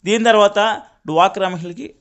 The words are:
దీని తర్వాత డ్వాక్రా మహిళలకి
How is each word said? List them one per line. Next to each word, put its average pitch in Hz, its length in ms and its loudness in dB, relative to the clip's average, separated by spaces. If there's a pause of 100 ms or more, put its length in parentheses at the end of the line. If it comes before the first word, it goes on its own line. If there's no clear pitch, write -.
దీని 220 200 0
తర్వాత 208 300 4 (520)
డ్వాక్రా 190 440 0
మహిళలకి 170 320 -12 (140)